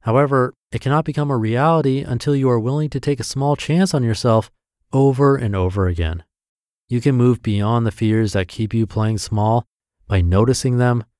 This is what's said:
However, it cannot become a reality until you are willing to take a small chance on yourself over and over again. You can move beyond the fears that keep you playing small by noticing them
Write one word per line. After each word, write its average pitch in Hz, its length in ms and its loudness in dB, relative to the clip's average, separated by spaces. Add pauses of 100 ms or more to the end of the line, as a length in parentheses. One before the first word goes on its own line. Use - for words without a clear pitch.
However, 131 500 2 (180)
it - 120 -6
cannot 147 240 0
become 147 240 -4
a 131 80 0
reality 135 640 0
until 139 360 -2
you 131 140 0
are 117 100 2
willing 139 300 -2
to 135 100 -6
take 143 180 -2
a - 60 -8
small 139 320 -2
chance 180 380 0
on 139 80 0
yourself 113 480 0 (420)
over 139 440 4
and 107 200 -2
over 92 300 0
again. 82 360 -2 (640)
You 123 140 -2
can 135 140 2
move 123 280 2
beyond 110 440 0
the 107 40 0
fears 110 440 0
that 92 140 -2
keep 107 260 -6
you 113 120 0
playing 110 300 -2
small 107 480 0 (420)
by 98 140 0
noticing 117 560 2
them 120 280 0 (160)